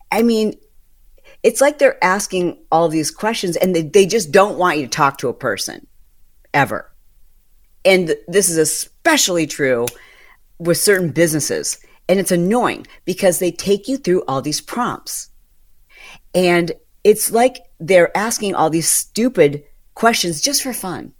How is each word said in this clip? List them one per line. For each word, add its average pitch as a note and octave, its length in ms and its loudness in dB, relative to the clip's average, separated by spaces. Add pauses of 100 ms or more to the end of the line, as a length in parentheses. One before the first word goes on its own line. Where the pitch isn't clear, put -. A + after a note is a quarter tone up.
(120)
I G#3 100 0
mean, A3 340 0 (880)
it's A#3+ 180 2
like D4 180 2
they're - 240 2
asking F#3 540 -2 (140)
all E3 180 2
these D#3 200 -2
questions G#3 460 -4
and F#3 180 0
they, E3+ 100 0
they F#3+ 220 4
just E3+ 260 -2
don't F#3+ 260 4
want F3 200 0
you D3 60 -4
to A2+ 60 -10
talk C#3+ 300 0
to B2+ 100 -2
a A2+ 40 -6
person - 540 -8 (680)
ever. A#2 380 -2 (960)
And F3+ 300 2 (120)
this F#3+ 220 0
is E3 80 -4
especially E3+ 920 0
true B2+ 380 -2 (760)
with E3+ 180 0
certain F#3 320 2
businesses. D3 680 -2 (320)
And G3 100 4
it's F#3+ 120 -2
annoying F3+ 540 0 (200)
because F3+ 340 0
they F3 120 -2
take G3+ 360 -2
you C4+ 100 -4
through F3+ 300 0
all C3+ 140 -2
these D3 200 -6
prompts. - 680 -8 (1040)
And F3 380 2 (300)
it's G#3+ 280 4
like B3 280 2 (200)
they're C4+ 360 4
asking G#3 400 -4
all D#3+ 140 2
these D#3+ 180 -2
stupid E3 760 0 (320)
questions F3 440 0
just C#4+ 220 -2
for C4 100 -8
fun. C#3+ 480 -10